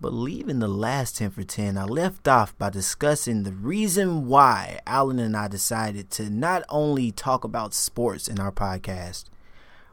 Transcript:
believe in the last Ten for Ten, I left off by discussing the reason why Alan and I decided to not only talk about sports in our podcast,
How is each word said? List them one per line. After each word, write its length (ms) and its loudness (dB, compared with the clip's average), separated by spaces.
believe 480 -4
in 100 0
the 80 2
last 480 -2
Ten 140 -2
for 140 -8
Ten, 340 -4
I 80 -4
left 420 -2
off 300 4
by 120 -2
discussing 760 0
the 100 -4
reason 760 0
why 580 6
Alan 320 2
and 200 0
I 100 -2
decided 640 -4
to 180 -6
not 380 0
only 420 2
talk 360 -2
about 280 -4
sports 540 -2
in 100 -6
our 140 -2
podcast, 760 -6